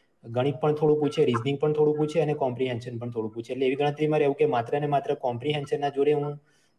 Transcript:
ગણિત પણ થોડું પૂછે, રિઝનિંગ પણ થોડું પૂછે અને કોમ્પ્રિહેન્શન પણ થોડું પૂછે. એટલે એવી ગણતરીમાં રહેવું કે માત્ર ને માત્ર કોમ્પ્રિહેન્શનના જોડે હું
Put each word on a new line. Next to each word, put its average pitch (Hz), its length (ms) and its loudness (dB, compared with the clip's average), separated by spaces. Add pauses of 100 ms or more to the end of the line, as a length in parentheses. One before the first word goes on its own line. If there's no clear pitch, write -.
(240)
ગણિત 127 320 0
પણ 151 180 2
થોડું 151 260 4
પૂછે, 147 240 2
રિઝનિંગ 139 340 0
પણ 151 140 2
થોડું 151 240 4
પૂછે 151 240 0
અને 147 140 2
કોમ્પ્રિહેન્શન 123 640 -4
પણ 120 120 -8
થોડું 110 200 -4
પૂછે. 117 220 -10
એટલે 131 140 0
એવી 135 100 0
ગણતરીમાં 151 420 0
રહેવું 143 180 2
કે 151 100 4
માત્ર 147 340 0
ને 147 60 -2
માત્ર 143 280 0
કોમ્પ્રિહેન્શનના 143 760 -4
જોડે 143 240 2
હું 147 300 -2 (360)